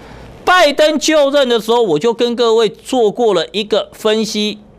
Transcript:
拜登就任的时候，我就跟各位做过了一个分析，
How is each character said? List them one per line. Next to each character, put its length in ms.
拜 280
登 280
就 300
任 180
的 100
时 140
候， 100
我 160
就 160
跟 220
各 180
位 140
做 420
过 240
了 160
一 140
个 280
分 320
析， 360